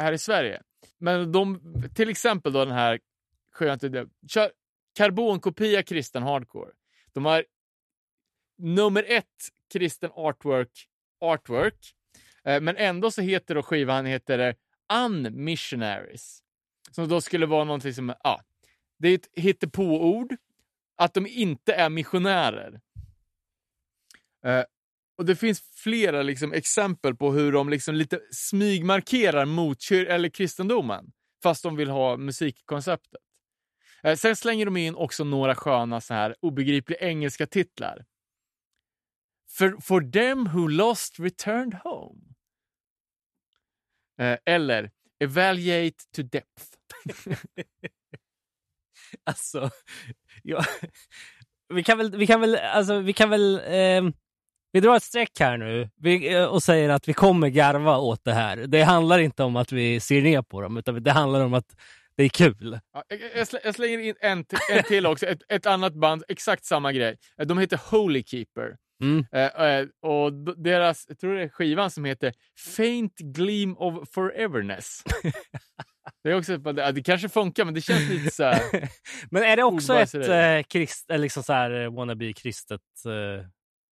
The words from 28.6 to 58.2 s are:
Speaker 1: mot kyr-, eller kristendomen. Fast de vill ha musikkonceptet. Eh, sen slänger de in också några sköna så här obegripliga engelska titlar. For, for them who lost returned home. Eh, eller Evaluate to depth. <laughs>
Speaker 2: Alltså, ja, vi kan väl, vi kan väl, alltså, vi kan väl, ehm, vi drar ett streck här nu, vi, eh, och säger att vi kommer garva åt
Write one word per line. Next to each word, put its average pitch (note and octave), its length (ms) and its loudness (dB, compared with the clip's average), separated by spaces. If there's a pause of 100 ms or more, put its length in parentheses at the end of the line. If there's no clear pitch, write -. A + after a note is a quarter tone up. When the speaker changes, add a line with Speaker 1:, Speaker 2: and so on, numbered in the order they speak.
Speaker 1:
mot D#3 360 -2
kyr-, F#3 260 2
eller F3 220 0
kristendomen. F3+ 840 -4 (300)
Fast E3 200 2
de D#3+ 140 -6
vill D3 140 -2
ha C3 260 0
musikkonceptet. C#3+ 1040 -6 (800)
Eh, D#3 140 2
sen A3 200 2
slänger A3 280 -2
de G3 120 -2
in E3 180 -2
också D#3 300 -4
några C3+ 300 0
sköna A#2 460 -2
så - 140 -8
här G#2+ 260 -2
obegripliga C#3+ 600 -2
engelska D#3 460 -4
titlar. - 580 -6 (1500)
For, F#3+ 300 0
for D#3+ 300 2
them B3 380 0
who E3 200 0
lost F#3+ 520 0
returned G#3+ 540 -4
home. - 460 -14 (2000)
Eh, B2 260 0
eller C3 460 0 (300)
Evaluate F3 840 0 (120)
to D#3 60 -6
depth. - 420 -10 (400)
<laughs> - 300 -10 (1900)
Speaker 2:
Alltså, C#3 460 -6 (720)
ja, D#3+ 220 -4 (1040)
vi F3+ 160 -2
kan A3+ 140 4
väl, G#3+ 180 -2
vi G3+ 100 2
kan A3+ 140 6
väl, A3+ 160 4
alltså, G3+ 420 0
vi G3 140 -2
kan G#3+ 180 4
väl, G3+ 360 2
ehm, F#3 460 2 (600)
vi F#3+ 80 4
drar A#3 160 8
ett G#3+ 60 2
streck - 380 -6
här B2+ 160 4
nu, A#2 400 -4
vi, F3 380 2
eh, F3+ 100 4
och D#3 180 2
säger D#3+ 260 4
att C#3+ 200 2
vi D#3 40 0
kommer F3+ 360 6
garva C#3+ 500 4
åt A#2 260 -2